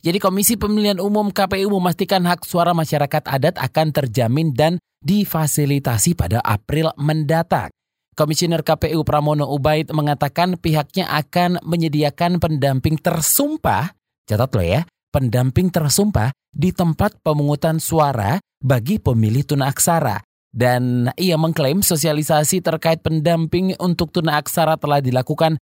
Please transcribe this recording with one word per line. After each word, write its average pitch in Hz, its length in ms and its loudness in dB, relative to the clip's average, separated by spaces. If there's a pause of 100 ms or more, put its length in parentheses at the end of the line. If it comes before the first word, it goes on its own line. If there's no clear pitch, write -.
Jadi 170 160 0
Komisi 202 400 0
Pemilihan 208 400 0
Umum 208 320 0
K 190 160 0
P 196 160 -2
U 208 120 0
memastikan 180 520 0
hak 175 160 0
suara 175 320 2
masyarakat 151 520 0
adat 139 320 0
akan 156 360 0
terjamin 131 600 0
dan 160 240 2 (240)
difasilitasi 147 1120 0
pada 104 320 0
April 147 480 -2
mendatang. 151 760 -2 (460)
Komisioner 156 480 0
K 156 160 0
P 160 160 -2
U 156 80 0
Pramono 147 480 0
Ubaid 151 400 0
mengatakan 151 640 0
pihaknya 156 560 -2
akan 175 500 0
menyediakan 160 800 0
pendamping 147 560 0
tersumpah, 165 960 -2 (320)
catat 110 320 0
lo 92 80 2
ya, 98 160 2 (320)
pendamping 131 560 2
tersumpah 156 640 0 (160)
di 175 240 -2
tempat 175 480 -2
pemungutan 147 560 0
suara 143 640 0 (160)
bagi 131 400 0
pemilih 117 480 2
tunaksara. 139 800 -2 (240)
Dan 123 640 0
ia 175 240 0
mengklaim 160 480 0
sosialisasi 151 800 0
terkait 160 400 -2
pendamping 165 720 0
untuk 170 320 -2
tunaksara 160 720 0
telah 147 160 2
dilakukan 143 680 0